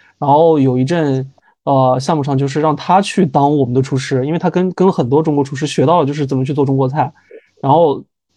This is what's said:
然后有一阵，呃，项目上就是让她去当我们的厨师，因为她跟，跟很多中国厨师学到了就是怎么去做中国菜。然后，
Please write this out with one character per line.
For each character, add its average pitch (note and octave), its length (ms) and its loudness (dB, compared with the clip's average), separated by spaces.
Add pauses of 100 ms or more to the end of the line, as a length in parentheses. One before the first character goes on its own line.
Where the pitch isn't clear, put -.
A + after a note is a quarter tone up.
(180)
然 D3 120 -4
后 D#3 300 4
有 C3 180 2
一 B2+ 60 0
阵， C3+ 480 -2 (320)
呃， C3 360 2
项 D#3+ 180 -2
目 C#3+ 60 -2
上 C#3 120 -2
就 C#3 120 0
是 C#3 140 -2
让 D#3 140 0
她 F3+ 240 0
去 G3 280 0
当 C#3+ 300 2
我 C#3 60 2
们 B2 120 -2
的 C3 60 2
厨 C3+ 140 -4
师， C3 300 -2
因 D3+ 80 -4
为 E3+ 60 -2
她 F3+ 100 0
跟， F3+ 240 -2
跟 F#3 180 2
很 D3 160 -2
多 C#3+ 140 2
中 D#3 140 0
国 C#3+ 80 0
厨 C3+ 120 -8
师 C#3+ 120 -6
学 C#3 180 0
到 E3+ 140 4
了 D3+ 60 2
就 C#3+ 80 -2
是 D3 120 -4
怎 C#3 100 -4
么 C3 80 0
去 C3 80 -4
做 C#3+ 140 0
中 C3+ 100 0
国 C3+ 140 0
菜。 C#3 220 -4 (500)
然 C3+ 100 0
后， D3+ 280 2 (380)